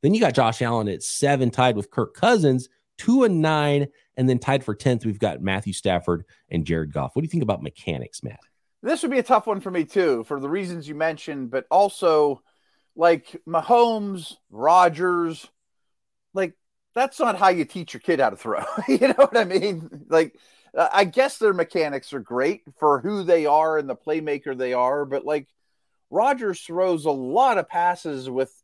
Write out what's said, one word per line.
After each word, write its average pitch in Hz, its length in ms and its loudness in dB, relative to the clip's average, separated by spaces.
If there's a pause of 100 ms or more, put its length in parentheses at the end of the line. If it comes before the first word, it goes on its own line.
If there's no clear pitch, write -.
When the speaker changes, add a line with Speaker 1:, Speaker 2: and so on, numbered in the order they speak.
Speaker 1:
Then 156 120 2
you 220 60 2
got 202 140 2
Josh 113 280 0
Allen 117 280 -2
at 90 140 -6
seven, 135 480 0
tied 127 260 2
with 98 120 -8
Kirk - 260 -4
Cousins, 156 520 2 (300)
two 254 260 2
and 185 180 2
nine, 147 460 2 (300)
and 127 100 2
then 127 120 2
tied 135 260 0
for 104 100 -4
tenth, 123 300 0
we've 107 140 -4
got 80 220 -2
Matthew 95 300 -4
Stafford 87 540 -2 (240)
and 82 160 -4
Jared 80 260 -4
Goff. 69 240 -6
What 143 60 -2
do 160 40 -4
you 156 60 -10
think 165 120 -2
about 101 200 -4
mechanics, 73 600 -10
Matt? 64 180 -14 (420)
Speaker 2:
This 277 180 -4
would 269 100 -4
be 269 80 0
a 240 40 -2
tough 226 240 2
one 202 140 -4
for 190 100 -8
me, 170 140 -2
too, 143 400 0
for 143 160 -8
the 139 80 -6
reasons 170 400 -8
you 151 40 -12
mentioned, 147 580 -6
but 135 200 -4
also, 156 720 2 (540)
like, 170 500 0
Mahomes, 202 880 0 (140)
Rodgers, 170 1000 2 (840)
like, 185 200 -2 (400)
that's 262 260 -2
not 214 180 0
how 196 120 6
you 175 160 2
teach - 280 -12
your - 80 -14
kid 165 180 0
how 123 120 4
to 95 40 -12
throw. - 280 -4 (120)
<laughs> - 120 -6
You 262 220 4
know - 60 2
what 269 220 6
I 220 80 2
mean? 175 640 -4
Like, 160 260 2 (420)
uh, 160 140 2
I 196 140 4
guess 262 320 0
their 208 160 2
mechanics 156 600 -4
are 135 60 -6
great 127 440 -4 (160)
for 143 200 4
who 196 240 -6
they 165 220 2
are 156 320 2
and 147 120 -4
the 123 60 -6
playmaker 151 640 -6
they 127 160 -4
are, 131 320 0
but, 135 200 -6
like, 147 220 -4 (640)
Rodgers 220 520 -2
throws 170 440 -2
a 156 60 0
lot 180 460 2
of 170 120 -4
passes 170 600 -4
with 131 220 -2 (120)